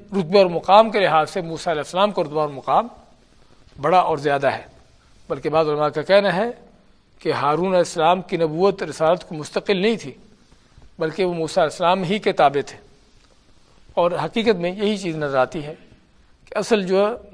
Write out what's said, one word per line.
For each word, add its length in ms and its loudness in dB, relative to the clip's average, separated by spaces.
رتبے 260 2
اور 80 6
مقام 440 4
کے 100 0
لحاظ 300 2
سے 100 -6
موسیٰ 320 -6
علیہ 100 -2
السلام 280 0
کا 120 -2
رتبہ 180 -4
اور 80 0
مقام 400 -2
بڑا 180 2
اور 200 0
زیادہ 280 0
ہے، 160 -2
بلکہ 200 -6
بعض 200 0
علماء 200 0
کا 140 -6
کہنا 340 4
ہے 100 -2
کہ 140 -4
ہارون 340 0
علیہ 120 2
السلام 440 2
کی 140 -6
نبوت 460 0
رسالت 460 0
کو 60 -10
مستقل 420 -4
نہیں 200 0
تھی، 160 -12
بلکہ 260 -2
وہ 100 -2
موسیٰ 280 0
علیہ 100 0
السلام 300 0
ہی 160 -2
کے 140 -2
تابع 340 2
تھے۔ 100 -18
اور 160 2
حقیقت 320 0
میں 140 -4
یہی 260 -2
چیز 200 -6
نظر 220 -2
آتی 260 -2
ہے 100 -12
کہ 140 -10
اصل 280 0
جو 220 2